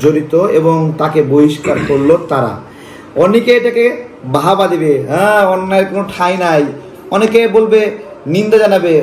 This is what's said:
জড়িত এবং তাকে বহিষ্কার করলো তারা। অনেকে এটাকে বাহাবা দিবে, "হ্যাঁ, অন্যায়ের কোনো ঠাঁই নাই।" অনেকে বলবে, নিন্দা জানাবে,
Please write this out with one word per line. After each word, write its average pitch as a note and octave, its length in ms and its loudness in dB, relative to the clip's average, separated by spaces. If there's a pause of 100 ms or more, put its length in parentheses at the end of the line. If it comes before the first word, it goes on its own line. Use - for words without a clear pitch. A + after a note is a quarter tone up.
জড়িত D3+ 340 0
এবং D#3+ 640 0
তাকে D#3 240 0
বহিষ্কার D3 540 0 (120)
করলো C#3+ 300 2 (100)
তারা। C3+ 320 -4 (560)
অনেকে A3+ 400 2
এটাকে A#3+ 480 0 (200)
বাহাবা F3+ 440 0
দিবে, D#3 400 0
"হ্যাঁ, G3 380 2
অন্যায়ের F#3+ 400 0
কোনো F#3+ 180 -6 (120)
ঠাঁই F3+ 200 -2
নাই।" E3 280 0 (460)
অনেকে A3 380 0
বলবে, G#3+ 420 2 (360)
নিন্দা G#3+ 320 0
জানাবে, F3 440 2